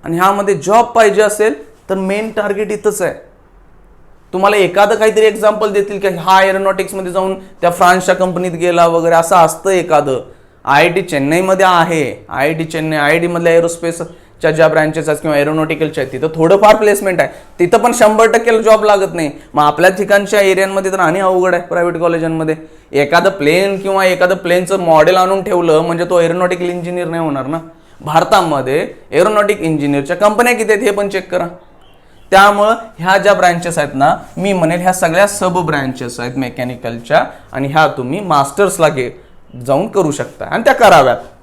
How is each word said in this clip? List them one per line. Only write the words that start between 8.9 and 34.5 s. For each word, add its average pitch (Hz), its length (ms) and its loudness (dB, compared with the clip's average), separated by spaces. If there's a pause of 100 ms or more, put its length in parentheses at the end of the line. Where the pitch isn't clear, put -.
असं 165 200 2
असतं 165 340 2
एखादं. 151 500 0 (460)
आयआयटी 170 360 2
चेन्नईमध्ये 180 640 0
आहे, 165 640 0
आयआयटी 160 360 -4
चेन्नई, 156 320 -4
आयआयटीमधल्या 165 560 0
एरोस्पेसच्या 170 1000 -2
ज्या 160 160 2
ब्रँचेस 156 420 -2
आहेत 147 120 -2
किंवा 151 160 -2
एरोनॉटिकलच्या 151 680 -2
आहेत, 127 100 -8
तिथं 151 220 -4
थोडंफार 196 400 4
प्लेसमेंट 202 460 0
आहे, - 80 0 (300)
तिथं 175 180 2
पण 240 160 2
शंभर 220 380 4
टक्के 233 300 2
जॉब 214 240 4
लागत 196 280 2
नाही. 160 180 -4 (220)
मग 147 100 2
आपल्या 151 280 4
ठिकाणच्या 202 500 0
एरियांमध्ये 190 500 0
तर 185 80 -4
आणि 175 200 0
अवघड 185 340 0
आहे 175 100 -2
प्रायव्हेट 170 360 -2
कॉलेजांमध्ये. 160 560 -2 (380)
एखादं 170 380 2
प्लेन 185 480 0
किंवा 190 260 -2
एखादं 180 320 0
प्लेनचं 180 420 -2
मॉडेल 165 380 4
आणून 185 260 0
ठेवलं 170 380 2
म्हणजे 170 240 -2
तो 175 140 0
एरोनॉटिकल 175 500 0
इंजिनिअर 175 380 -6
नाही 165 160 -4
होणार 139 220 -4
ना. 156 140 -6 (420)
भारतामध्ये 156 840 0 (240)
एरोनॉटिक 208 500 2
इंजिनिअरच्या 143 560 -2
कंपन्या 214 360 2
किती 214 180 -2
आहेत 214 120 0
हे 214 80 0
पण 202 180 -4
चेक 190 220 -6
करा. 175 160 -4 (840)
त्यामुळं 202 440 4 (240)
ह्या 185 180 2
ज्या 196 160 2
ब्रँचेस 175 440 -2
आहेत 143 180 -4
ना, 147 200 2 (220)
मी 196 160 -2